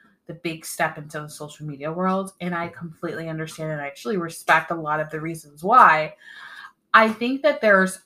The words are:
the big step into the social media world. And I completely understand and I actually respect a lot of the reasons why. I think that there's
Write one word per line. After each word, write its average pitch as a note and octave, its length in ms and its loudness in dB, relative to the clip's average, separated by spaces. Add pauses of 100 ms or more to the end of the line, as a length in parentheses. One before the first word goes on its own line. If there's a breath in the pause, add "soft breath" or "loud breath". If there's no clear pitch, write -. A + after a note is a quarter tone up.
(260 soft breath)
the E3+ 80 -12
big D#3+ 320 -10
step D#3+ 320 -4
into D3+ 220 -10
the D3+ 80 -12
social D3+ 360 -14
media D3 280 -8
world. F#3 480 -2
And F3+ 120 -4
I E3+ 140 -4
completely E3 640 -10
understand D#3 420 -8
and D3+ 100 -6
I C#3+ 60 -8
actually G#3 300 -6
respect E3 560 0
a - 20 -2
lot D#3 240 -4
of D#3 120 -4
the D#3 100 -8
reasons D#3 420 -10
why. F3 540 6 (760 loud breath)
I A3 160 8
think A#3+ 340 -2
that D4 180 2
there's F#3+ 460 4